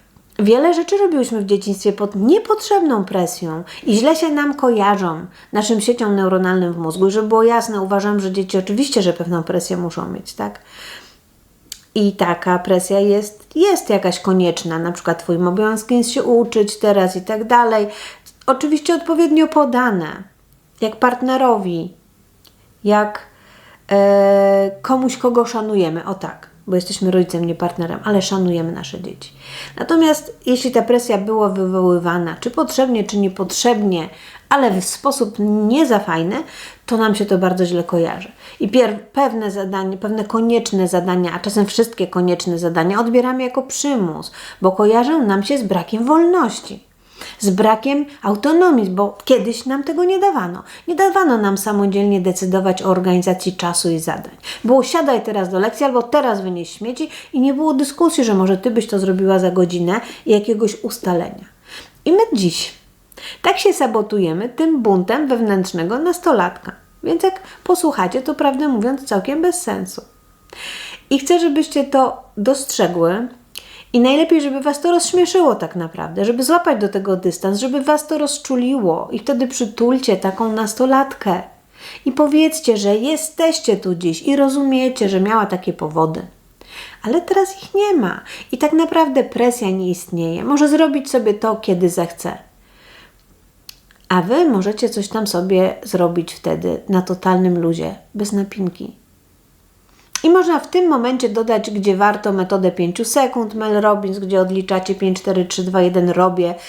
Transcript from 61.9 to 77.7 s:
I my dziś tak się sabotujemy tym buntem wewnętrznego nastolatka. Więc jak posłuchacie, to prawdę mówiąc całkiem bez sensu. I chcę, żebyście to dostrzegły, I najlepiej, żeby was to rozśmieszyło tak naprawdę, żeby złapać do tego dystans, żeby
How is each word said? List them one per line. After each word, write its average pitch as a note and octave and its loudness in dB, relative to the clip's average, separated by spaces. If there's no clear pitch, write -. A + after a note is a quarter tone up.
I D#4 4
my G4 6
dziś F#3 -2
tak F4 2
się G4 2
sabotujemy G#3 0
tym D#4 0
buntem G#3+ 2
wewnętrznego G3+ 0
nastolatka. D4 0
Więc E4 0
jak F#4+ 0
posłuchacie, C4 0
to D4+ -4
prawdę C#4+ 0
mówiąc C4 0
całkiem C4+ -2
bez F4 0
sensu. F#3+ -6
I C4+ 4
chcę, E4 2
żebyście D4+ 0
to C4 0
dostrzegły, G3+ 0
I A#3+ 4
najlepiej, D#4+ 4
żeby C#4 -4
was C#4+ -2
to F4 0
rozśmieszyło F4 2
tak F#3 -6
naprawdę, E3 -6
żeby A#3+ 0
złapać D#4+ 2
do G3+ 0
tego G3 -2
dystans, F#3 -4
żeby C4 -2